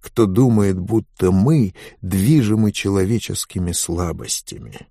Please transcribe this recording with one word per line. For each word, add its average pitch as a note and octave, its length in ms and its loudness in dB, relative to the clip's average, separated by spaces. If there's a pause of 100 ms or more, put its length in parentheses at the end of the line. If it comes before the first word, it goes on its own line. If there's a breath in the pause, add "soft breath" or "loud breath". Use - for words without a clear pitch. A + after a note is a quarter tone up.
кто - 260 0
думает, G2+ 520 2
будто F#2+ 540 -2
мы A2 420 2 (280 loud breath)
движимы G#2+ 720 2
человеческими G2 1000 -2
слабостями. - 1200 -8